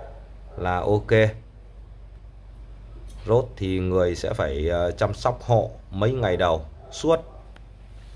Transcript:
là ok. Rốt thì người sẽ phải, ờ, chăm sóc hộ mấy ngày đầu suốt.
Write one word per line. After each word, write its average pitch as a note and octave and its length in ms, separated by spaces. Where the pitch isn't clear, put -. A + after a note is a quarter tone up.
là F2+ 220
ok. G#2 320
Rốt A2+ 200
thì F#2+ 220
người F2+ 360
sẽ - 180
phải, D2+ 360
ờ, F2 220
chăm G2+ 220
sóc - 300
hộ A2+ 280
mấy G#2 220
ngày G#2 240
đầu E2 280
suốt. D#3+ 280